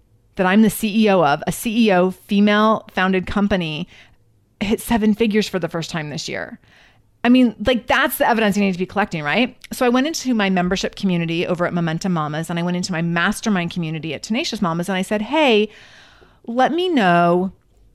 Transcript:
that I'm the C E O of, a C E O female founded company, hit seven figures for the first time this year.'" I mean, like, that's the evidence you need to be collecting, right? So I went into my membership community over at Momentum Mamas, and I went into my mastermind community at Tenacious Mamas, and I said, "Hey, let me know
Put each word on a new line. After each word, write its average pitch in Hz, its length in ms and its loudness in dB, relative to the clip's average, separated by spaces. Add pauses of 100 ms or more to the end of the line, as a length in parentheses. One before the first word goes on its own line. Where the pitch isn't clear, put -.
(360)
that 190 100 0
I'm 196 160 4
the 220 80 6
C 214 360 0
E 208 40 4
O 185 160 4
of, 147 220 0
a - 40 0
C 226 360 0
E 202 40 4
O 185 200 4
female 208 800 2
founded 185 340 0
company, 185 600 -2 (760)
hit 214 180 -2
seven 214 360 2
figures 214 340 0
for 190 80 -4
the 170 100 -4
first 165 220 -8
time 151 220 -6
this - 180 -10
year.'" 113 300 -10 (640)
I 240 60 4
mean, 247 260 4 (100)
like, 247 220 0
that's 269 320 0
the - 100 2
evidence 220 260 2
you 202 80 2
need 196 100 2
to 170 40 -10
be 180 80 -4
collecting, 180 380 -4
right? 180 340 -2 (160)
So - 100 -4
I 247 60 2
went 254 180 2
into 254 280 -4
my 196 140 0
membership 185 460 -2
community 170 500 -2
over 175 200 -2
at - 80 -4
Momentum 170 400 -2
Mamas, 151 360 -4
and 170 80 -6
I 170 60 -4
went 175 140 -2
into 180 140 -6
my 165 100 -2
mastermind 175 720 -2
community 160 420 -6
at 127 80 -10
Tenacious 233 400 -6
Mamas, 175 280 -2
and 190 60 -2
I 185 60 -2
said, 208 220 -4
"Hey, 233 460 2 (760)
let 240 260 0
me 349 160 0
know 180 640 4 (440)